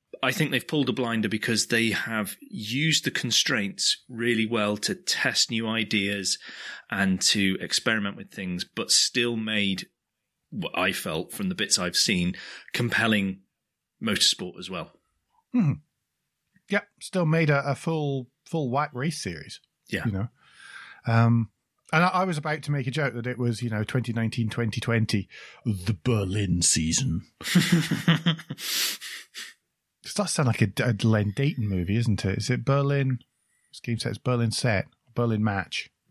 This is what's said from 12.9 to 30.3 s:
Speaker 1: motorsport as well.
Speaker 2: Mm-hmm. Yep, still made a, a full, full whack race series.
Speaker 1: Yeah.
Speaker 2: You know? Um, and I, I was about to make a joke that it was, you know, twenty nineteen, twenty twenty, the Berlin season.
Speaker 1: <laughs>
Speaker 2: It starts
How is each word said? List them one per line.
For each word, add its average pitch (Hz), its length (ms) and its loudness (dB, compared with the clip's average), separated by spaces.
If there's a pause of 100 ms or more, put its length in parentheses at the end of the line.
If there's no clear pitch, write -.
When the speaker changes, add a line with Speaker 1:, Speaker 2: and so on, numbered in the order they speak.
Speaker 1:
motorsport 92 560 0
as 92 100 -12
well. 92 220 -8 (640)
Speaker 2:
Mm-hmm. 170 180 4 (960)
Yep, 196 200 -2 (120)
still 180 260 -2
made 160 240 4
a, 139 160 2
a 139 100 0
full, 143 520 -2 (160)
full 151 260 -4
whack 143 240 0
race 143 280 -4
series. 85 400 -10 (260)
Speaker 1:
Yeah. - 180 -4
Speaker 2:
You 113 60 0
know? 98 160 -2 (800)
Um, 117 420 6 (440)
and 165 100 6
I, 180 60 6
I 185 160 2
was 170 120 -2
about 151 260 -4
to 147 80 -2
make 139 160 -2
a 127 40 -2
joke 135 220 0
that 120 140 -6
it 127 100 -4
was, 120 240 0
you 120 80 -2
know, 107 160 0
twenty 120 260 -2
nineteen, 113 380 0
twenty 117 320 -2
twenty, 110 480 2 (360)
the 101 380 0
Berlin 101 580 2
season. 80 600 0 (180)
Speaker 1:
<laughs> 160 960 2 (1700)
Speaker 2:
It - 120 -14
starts 202 180 0